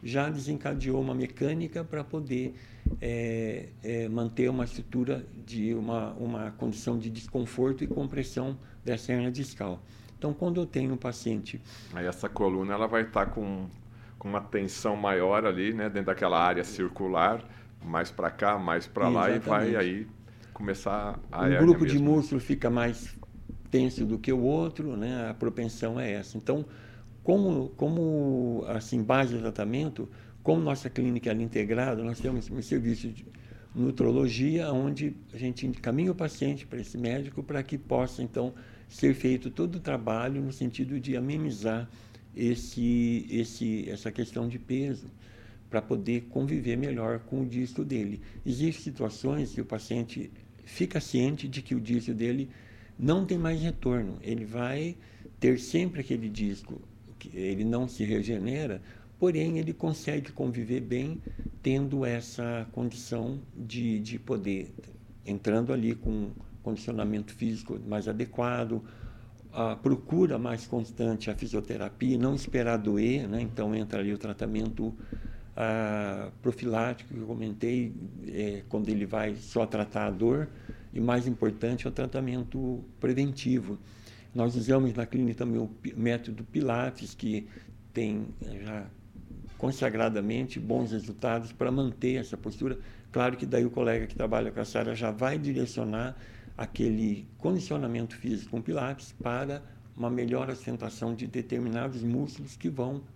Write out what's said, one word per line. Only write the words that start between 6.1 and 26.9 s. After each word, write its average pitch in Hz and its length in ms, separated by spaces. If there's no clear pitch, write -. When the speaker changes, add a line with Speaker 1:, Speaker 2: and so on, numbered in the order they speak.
Speaker 1:
uma 110 380
condição 120 460
de 113 120
desconforto 127 760
e 147 40
compressão 135 680
dessa 120 280
hernia 123 200
discal. 104 520
Então, 151 160
quando 175 260
eu 170 60
tenho 131 280
um 123 40
paciente 117 640
Speaker 2:
Aí 87 140
essa 95 200
coluna, 95 460
ela 107 140
vai 113 180
tá 101 220
com, 98 400
com - 100
uma 101 140
tensão 104 540
maior 101 500
ali, 95 260
né, 107 160
dentro 98 200
daquela 87 360
área 87 200
circular, 92 840
mais 85 280
pra 87 180
cá, 104 300
mais 87 260
pra 98 240
lá, 87 220
e 113 80
vai 110 300
Speaker 1:
Exatamente. 117 60
Speaker 2:
aí 98 320
começar 104 680
a - 100
Speaker 1:
Um - 40
Speaker 2:
hernia 90 140
Speaker 1:
grupo 165 260
de 156 80
Speaker 2:
mesmo, 143 160
né? 151 60
Speaker 1:
músculo 139 240
fica 123 300
mais 120 480
tenso 127 340
do 110 140
que 131 120
o 127 80
outro, 151 560
né? 117 340
A 110 40
propensão 117 680
é 120 120
essa. 101 260
Então, 139 260